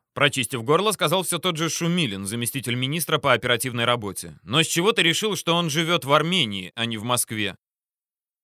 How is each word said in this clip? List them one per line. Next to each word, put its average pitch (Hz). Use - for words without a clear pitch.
прочистив 127
горло, 180
сказал 175
всё 170
тот 175
же 160
Шумилин, 151
заместитель 120
министра 151
по 135
оперативной 120
работе. 101
«Но 127
с -
чего 185
ты 202
решил, 170
что 170
он 170
живёт 160
в 139
Армении, 147
а 117
не 113
в 104
Москве?» 113